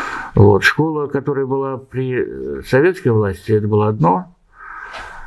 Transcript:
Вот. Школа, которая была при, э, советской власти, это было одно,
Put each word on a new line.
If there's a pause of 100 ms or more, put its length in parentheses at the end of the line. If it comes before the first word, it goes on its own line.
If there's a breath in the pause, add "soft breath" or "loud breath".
(340 loud breath)
Вот.
Школа,
которая
была
при,
э,
советской
власти,
это
было
одно, (920 loud breath)